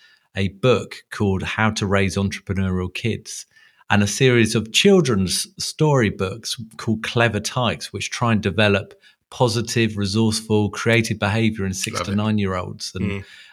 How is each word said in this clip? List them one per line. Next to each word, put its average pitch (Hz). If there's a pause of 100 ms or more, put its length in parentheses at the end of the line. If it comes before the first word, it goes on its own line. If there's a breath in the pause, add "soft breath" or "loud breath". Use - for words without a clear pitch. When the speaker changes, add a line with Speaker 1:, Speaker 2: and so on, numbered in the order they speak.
(360 soft breath)
Speaker 1:
a 98
book - (160)
called 95
How 110
to 107
Raise 98
Entrepreneurial 95
Kids - (440 soft breath)
and 104
a 101
series 117
of 110
children's 131 (160)
storybooks 113 (160)
called 110
Clever 117
Tykes, -
which 98
try 117
and 101
develop 101 (300 soft breath)
positive, 113
resourceful, 104
creative 117
behavior 110
in 95
six 101
Speaker 2:
Love -
Speaker 1:
to 104
Speaker 2:
it. 98
Speaker 1:
nine-year-olds. 104
And, 107
Speaker 2:
Mm. 98 (280 loud breath)